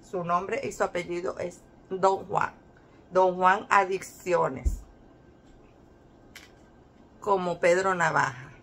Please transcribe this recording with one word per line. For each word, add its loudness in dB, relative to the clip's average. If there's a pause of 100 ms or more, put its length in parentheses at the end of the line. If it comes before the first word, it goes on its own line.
Su -6
nombre -4
y -8
su -4
apellido -6
es -10 (280)
Don 0
Juan. -2 (580)
Don 4
Juan 2
Adicciones. 0 (2500)
Como 0
Pedro 4
Navaja. 0 (180)